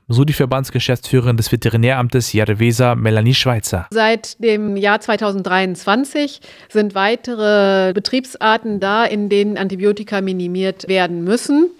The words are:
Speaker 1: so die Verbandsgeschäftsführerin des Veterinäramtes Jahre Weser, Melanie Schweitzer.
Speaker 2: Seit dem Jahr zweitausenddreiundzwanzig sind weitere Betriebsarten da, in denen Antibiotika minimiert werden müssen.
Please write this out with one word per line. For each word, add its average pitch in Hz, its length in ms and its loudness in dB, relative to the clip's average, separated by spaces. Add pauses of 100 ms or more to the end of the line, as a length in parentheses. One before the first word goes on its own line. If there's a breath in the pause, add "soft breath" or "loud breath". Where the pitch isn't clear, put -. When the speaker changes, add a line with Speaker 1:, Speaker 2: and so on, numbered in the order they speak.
Speaker 1:
so 120 160 4
die 151 100 2
Verbandsgeschäftsführerin 127 1040 0
des - 140 -2
Veterinäramtes 120 840 0
Jahre 107 240 2
Weser, 120 380 2
Melanie 110 400 2
Schweitzer. 110 560 -2
Speaker 2:
Seit 226 520 -2
dem 214 320 0
Jahr 202 260 0
zweitausenddreiundzwanzig 202 1400 -2 (300 loud breath)
sind 208 260 0
weitere 202 1000 0
Betriebsarten 220 840 -2
da, 208 260 0
in 208 240 -2
denen 202 260 0
Antibiotika 202 680 -2
minimiert 185 680 -4
werden 175 360 0
müssen. 285 460 2 (100)